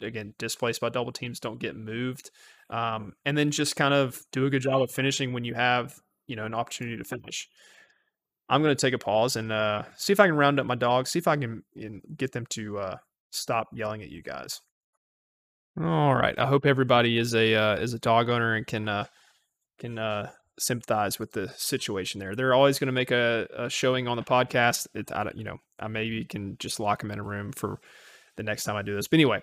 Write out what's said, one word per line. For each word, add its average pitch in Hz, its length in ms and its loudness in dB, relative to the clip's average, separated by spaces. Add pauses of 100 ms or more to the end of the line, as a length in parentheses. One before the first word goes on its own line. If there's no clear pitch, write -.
again, 110 360 -8
displaced 113 420 -2
by 120 100 0
double 123 220 -2
teams, 123 280 -10
don't 117 180 -8
get 107 160 -6
moved. 120 560 -6 (380)
Um, 113 460 -4 (100)
and 147 120 0
then 147 140 4
just 147 240 0
kind 139 200 2
of 135 260 2 (100)
do 131 140 0
a 139 60 2
good 135 100 2
job 135 220 2
of 123 80 0
finishing 131 420 0
when 120 120 -4
you 117 100 -6
have, 123 440 2 (280)
you 123 100 -10
know, 107 80 -6
an 113 100 -6
opportunity 117 440 -4
to 117 60 -10
finish. - 440 -10 (1000)
I'm 139 140 4
gonna 151 120 6
take 127 200 2
a 117 40 -2
pause 110 380 2
and, 110 140 -4
uh, 107 340 0 (120)
see - 160 0
if 202 80 4
I 202 60 10
can 160 100 4
round 143 240 4
up 120 60 -2
my 123 80 -2
dogs, 123 360 2
see - 80 -2
if - 80 -2
I 156 100 4
can, 113 360 -6
can 107 300 -12 (120)
get 131 180 -2
them 117 180 -6
to, 104 280 -6
uh, 95 180 -4 (340)
stop - 420 -4
yelling 107 300 -6
at 71 80 -16
you 82 120 -14
guys. 65 380 -10 (1200)
All 156 340 2
right. 123 240 2
I 123 80 2
hope 143 200 2
everybody 123 520 4
is 117 160 0
a, 113 200 4
uh, 107 220 4
is 117 180 -2
a 113 40 -8
dog 117 300 4
owner 117 260 2
and 110 120 -2
can, 107 220 -4
uh, 104 180 -2 (720)
can, 117 200 -10
uh, 104 320 -4 (280)
sympathize 107 600 0
with 107 140 -8
the 101 240 -4
situation 101 640 -4
there. 95 160 -8
They're 127 200 2
always 139 240 6
gonna 135 140 0
make 127 180 0
a, 117 360 2 (100)
a 120 140 -4
showing 127 380 0
on 120 80 -2
the 113 60 -4
podcast. 127 720 2
It, 107 180 -8
I 104 120 -2
don't, - 120 -6
you 104 80 -10
know, 95 140 -10 (200)
I 104 100 -8
maybe 110 360 -4
can 101 340 -8
just - 220 -6
lock 104 240 0
'em 107 60 -6
in 104 80 -8
a 104 40 -8
room 101 300 -6
for 101 280 -6 (560)
the 107 60 -8
next 107 220 -4
time 104 120 -2
I 104 60 -2
do 101 120 -4
this. 101 140 -4
But 160 80 4
anyway, 123 260 6